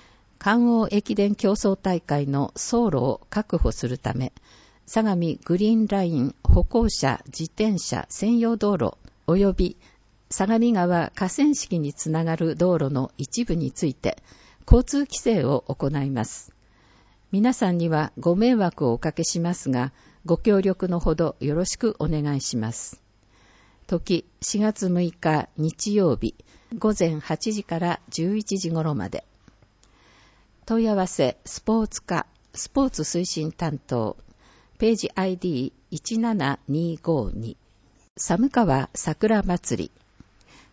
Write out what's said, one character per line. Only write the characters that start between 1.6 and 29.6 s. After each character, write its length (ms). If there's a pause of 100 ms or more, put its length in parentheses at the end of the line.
大 240
会 280
の 280
走 300
路 140
を 300
確 280
保 160
す 120
る 120
た 160
め、 180 (540)
相 320
模 260
グ 140
リ 140
ー 60
ン 100
ラ 160
イ 140
ン 240
歩 220
行 240
者 380
自 200
転 340
車 280
専 300
用 180
道 220
路 200 (280)
及 280
び 240 (520)
相 300
模 120
川 440
河 160
川 240
敷 240
に 120
つ 200
な 120
が 120
る 200
道 220
路 160
の 240
一 280
部 100
に 160
つ 160
い 80
て、 260 (460)
交 160
通 160
規 200
制 240
を 240
行 220
い 220
ま 140
す。 280 (800)
皆 220
さ 180
ん 80
に 100
は 300
ご 160
迷 180
惑 320
を 80
お 60
か 120
け 120
し 160
ま 160
す 160
が、 200 (340)
ご 120
協 240
力 260
の 120
ほ 160
ど 240
よ 160
ろ 100
し 120
く 200
お 100
願 280
い 60
し 140
ま 160
す。 300 (840)
時、 380 (180)
四 160
月 300
六 220
日 460
日 380
曜 200
日、 200 (420)
午 200
前 220
八 320
時 120
か 160
ら 200 (100)
十 280
一 220
時 100
頃 240
ま 160
で。 160 (1400)